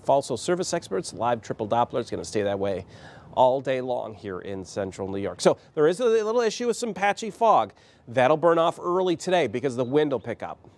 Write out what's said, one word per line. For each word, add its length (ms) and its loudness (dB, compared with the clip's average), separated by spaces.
Falso 320 2
Service 360 -2
Experts, 400 -4
live 280 -2
triple 260 -6
Doppler. 320 0
It's 100 -6
gonna 140 -6
stay 200 -2
that 160 0
way 260 -2
all 260 4
day 220 -2
long 320 -6
here 260 -8
in 240 -8
central 460 -6
New 80 -4
York. 240 -6
So 160 4
there 140 2
is 120 0
a 60 -2
little 340 2
issue 280 -2
with 100 -2
some 160 -6
patchy 360 -2
fog. 440 2
That'll 300 4
burn 200 6
off 240 2
early 360 0
today 300 2
because 280 -2
the 80 0
wind 300 2
will 80 -2
pick 200 -8
up 180 -10